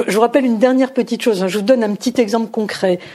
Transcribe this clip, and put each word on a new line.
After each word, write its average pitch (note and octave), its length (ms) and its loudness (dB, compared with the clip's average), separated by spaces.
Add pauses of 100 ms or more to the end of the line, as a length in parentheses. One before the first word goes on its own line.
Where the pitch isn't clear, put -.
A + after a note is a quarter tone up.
je F#3+ 80 -2
vous G#3+ 60 2
rappelle B3+ 240 2
une A#3 140 0
dernière B3+ 340 2
petite A#3 300 -2
chose, G3+ 200 0
hein. F#3+ 60 0
Je F#3+ 100 -2
vous G3+ 60 -4
donne A#3+ 180 4
un G#3 140 0
petit B3 240 -2
exemple A3+ 320 0
concret. G3 480 -2 (140)